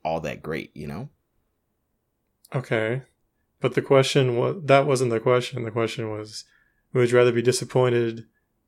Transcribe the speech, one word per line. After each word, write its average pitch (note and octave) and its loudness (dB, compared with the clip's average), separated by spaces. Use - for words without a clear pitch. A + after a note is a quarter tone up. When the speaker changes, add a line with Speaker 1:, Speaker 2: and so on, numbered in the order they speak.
Speaker 1:
all D#2+ -4
that C#2+ -8
great, D#2 -10
you D2+ -12
know? G2+ -12
Speaker 2:
Okay. B2 -4
But - -2
the - 0
question C3+ 2
wa-, B2+ -2
that C3+ 4
wasn't B2+ 0
the A2+ -2
question. B2 0
The A2+ -8
question A2+ -4
was, G#2+ -12
would B2 2
you B2 4
rather B2 6
be A#2 0
disappointed A#2+ 0